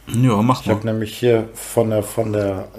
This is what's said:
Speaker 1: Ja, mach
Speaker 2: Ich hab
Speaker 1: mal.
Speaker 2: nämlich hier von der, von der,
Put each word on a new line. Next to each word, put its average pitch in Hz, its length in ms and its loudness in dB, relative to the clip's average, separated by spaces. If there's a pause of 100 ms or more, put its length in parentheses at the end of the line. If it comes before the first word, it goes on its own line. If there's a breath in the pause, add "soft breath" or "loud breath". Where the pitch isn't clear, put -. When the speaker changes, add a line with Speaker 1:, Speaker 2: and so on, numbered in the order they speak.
Speaker 1:
Ja, 113 380 2
mach 123 180 2
Speaker 2:
Ich - 80 -2
hab 104 140 0
Speaker 1:
mal. 113 80 -2
Speaker 2:
nämlich 110 260 -4
hier 117 380 2
von - 340 -2
der, 107 140 0
von 110 300 -4
der, 98 340 -2 (120)